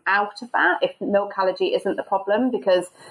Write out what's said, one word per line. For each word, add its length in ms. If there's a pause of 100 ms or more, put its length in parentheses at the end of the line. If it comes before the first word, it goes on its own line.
out 340
of 120
that 280
if 180
milk 380
allergy 380
isn't 220
the 80
problem, 460
because 380 (220)